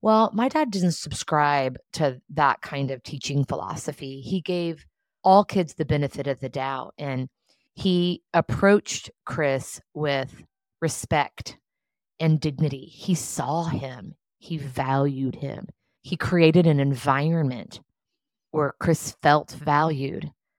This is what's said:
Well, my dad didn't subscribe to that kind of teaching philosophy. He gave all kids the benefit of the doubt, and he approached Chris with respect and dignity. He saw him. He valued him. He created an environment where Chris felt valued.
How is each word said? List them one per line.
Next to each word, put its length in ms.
Well, 320
my 160
dad 220
didn't 220
subscribe 840
to 280
that 300
kind 300
of 120
teaching 420
philosophy. 760
He 200
gave 440
all 200
kids 320
the 100
benefit 420
of 120
the 100
doubt, 480
and 320
he 480
approached 760
Chris 560
with 500
respect 760
and 200
dignity. 460
He 280
saw 520
him. 500
He 180
valued 760
him. 320
He 160
created 500
an 120
environment 1000
where 280
Chris 420
felt 300
valued. 800